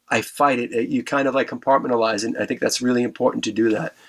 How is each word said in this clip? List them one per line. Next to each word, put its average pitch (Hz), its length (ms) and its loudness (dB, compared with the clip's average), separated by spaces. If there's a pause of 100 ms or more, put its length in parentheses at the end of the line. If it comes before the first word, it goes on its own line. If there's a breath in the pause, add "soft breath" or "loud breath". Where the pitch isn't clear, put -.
I 117 120 2
fight 127 400 2
it. 120 280 -2
You 135 140 -2
kind 139 240 0
of, 127 80 0
like, 131 140 0
compartmentalize, 117 760 0
and 113 140 -4
I 104 80 -2
think 120 140 -4
that's 113 200 -2
really 123 220 2
important 123 420 -2
to 113 80 -2
do 110 180 2
that. 104 240 -2 (140 soft breath)